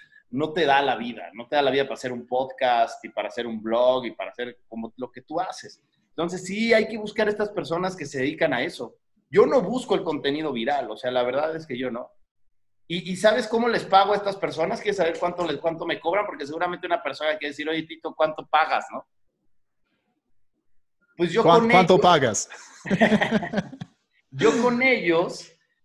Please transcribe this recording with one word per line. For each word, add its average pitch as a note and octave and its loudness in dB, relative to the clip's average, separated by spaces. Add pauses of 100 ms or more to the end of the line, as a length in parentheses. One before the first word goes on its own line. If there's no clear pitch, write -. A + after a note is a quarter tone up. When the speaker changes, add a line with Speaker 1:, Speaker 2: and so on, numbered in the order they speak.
(300)
Speaker 1:
no D3+ -4
te E3+ 0
da C#3 4
la C3 2
vida, A2+ -10
no A2+ -16
te D3+ -2
da C#3+ 4
la C3+ 2
vida C#3 2
para C3 -8
hacer B2 -8
un A#2 -10
podcast B2+ 0
y A2 -14
para G#2 -6
hacer A#2+ -8
un A2+ -8
blog B2 2
y A2 -6
para F#2+ -10
hacer B2 -12 (100)
como A2+ -12
lo B2+ -10
que - -20
tú D#3 -8
haces. F#3 -10 (280)
Entonces, E3+ -6
sí A3 0
hay A3 4
que A3 -8
buscar G#3+ -2
estas G#3+ -2
personas F3+ -4
que D3+ -10
se C#3 -8
dedican D3+ 0
a B2 -2
eso. C#3+ -8 (340)
Yo G3 6
no D4 4
busco G#3+ -2
el - -2
contenido D3+ -2
viral, B2 -2
o A2 -10
sea, B2+ -4
la B2 2
verdad D3 -2
es D#3+ -12
que B2 -8
yo B2+ -4
no. A2+ -10 (760)
¿Y, F3 -8
y F#3 -4
sabes G#3+ 2
cómo A#3 0
les G#3+ 0
pago G3 6
a G#3 2
estas G3+ -4
personas? D#3+ -2
¿Quieres G3+ -2
saber E3 2
cuánto F3 -2
les, D3 -2
cuánto E3 -4
me D3+ -2
cobran? F#3+ 0
Porque D3 -10
seguramente F3 -4
una E3+ 0
persona D3 -4
quiere D3 -8
decir, D3+ -8
"Oye, D#3+ -2
Tito, D#3+ -12
¿cuánto D#3 -2
pagas, C#3 2
no?". B2 -12 (2000)
Pues E3+ 0
yo A3 2
Speaker 2:
¿Cuán-, - 8
Speaker 1:
con A3+ 2
Speaker 2:
cuánto F#3 8
Speaker 1:
ellos F3 6
Speaker 2:
pagas? C#3 4 (360)
Speaker 1:
<laughs> A3 0 (520)
Yo A3 2
con A#3+ 2
ellos F#3 0 (340)